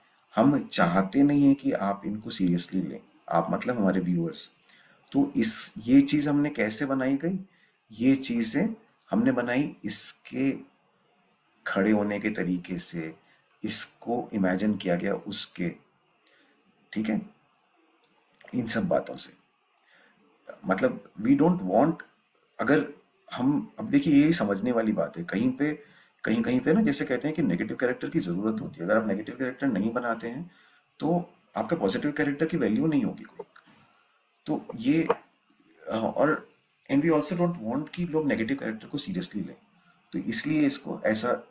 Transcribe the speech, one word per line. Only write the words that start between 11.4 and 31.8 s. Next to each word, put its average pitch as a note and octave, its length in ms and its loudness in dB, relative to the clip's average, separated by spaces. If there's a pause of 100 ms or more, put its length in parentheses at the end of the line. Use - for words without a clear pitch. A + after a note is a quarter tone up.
खड़े G2 240 2
होने G#2 300 0
के G#2+ 100 -2
तरीके F2+ 480 -4
से, D#2+ 360 -8 (500)
इसको - 680 -4
इमेजिन F#2+ 440 0
किया F#2 180 0
गया F#2 200 -2
उसके, - 540 -4 (1200)
ठीक A2 160 -4
है, G#2 220 -2 (1200)
इन A#2+ 120 -2
सब G#2+ 220 -2
बातों - 280 -2
से। - 160 -6 (1300)
मतलब, - 460 -2 (100)
we C3 140 4
don't F3 260 4
want, A#2 320 4 (640)
अगर C3+ 320 2 (400)
हम, C#3 460 0
अब A2 120 -6
देखिए, C#3 240 2
ये C#3+ 120 8
भी E3 60 4
समझने G#2 400 0
वाली A2 200 2
बात - 260 -2
है, F2 60 -6
कहीं A2+ 280 0
पे, D3 300 -2 (420)
कहीं, A2+ 180 2
कहीं B2 180 2
पे C#3 120 2
ना, A3 100 4
जैसे C#3+ 220 2
कहते C3+ 240 -2
हैं D#3 80 -4
कि F3 60 0
नेगेटिव B2+ 340 0
कैरेक्टर B2+ 340 -2
की - 100 0
ज़रूरत G2+ 400 -2
होती E2+ 200 -10
है। E2+ 60 -6
अगर G#2 100 4
आप A2 100 0
नेगेटिव G#2+ 320 -4
कैरेक्टर C3+ 280 -4
नहीं A2 260 0
बनाते A#2 360 -4
हैं, D3 220 -10 (480)
तो F3 360 -2 (220)
आपका - 200 -4
पॉजिटिव - 360 0